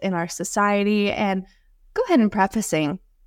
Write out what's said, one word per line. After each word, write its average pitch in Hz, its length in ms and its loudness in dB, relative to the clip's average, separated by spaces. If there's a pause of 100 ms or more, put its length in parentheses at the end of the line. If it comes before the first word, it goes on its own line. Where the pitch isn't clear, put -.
in 190 100 -2
our 170 160 -2
society, 202 840 0
and 190 360 -2 (480)
go 440 100 -2
ahead 349 160 4
and 214 100 4
prefacing, 190 680 0 (280)